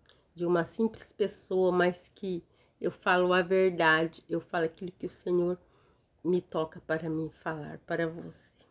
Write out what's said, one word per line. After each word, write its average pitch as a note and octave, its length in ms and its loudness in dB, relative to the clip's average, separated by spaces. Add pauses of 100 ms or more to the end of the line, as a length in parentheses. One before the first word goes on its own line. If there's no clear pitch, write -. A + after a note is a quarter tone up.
(360)
de E3+ 100 -4
uma E3+ 200 2
simples - 460 -4
pessoa, F#3 600 0
mas F3+ 380 2
que F#3 340 -8 (360)
eu F3 120 -2
falo F3+ 420 2
a F3+ 80 4
verdade, E3+ 880 2
eu E3+ 100 -2
falo E3 260 -2
aquilo F3 260 -6
que - 160 -12
o - 20 -6
Senhor F3+ 500 0 (640)
me F3 180 2
toca D#3+ 400 -6
para D#3+ 280 -4
mim D#3 200 -4
falar D#3 500 -10
para E3 280 -2
você. E3 500 -12 (140)